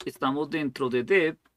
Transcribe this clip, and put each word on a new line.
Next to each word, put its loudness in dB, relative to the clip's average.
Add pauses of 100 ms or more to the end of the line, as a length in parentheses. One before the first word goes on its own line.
Estamos -2
dentro -2
de 0
dev. 2 (200)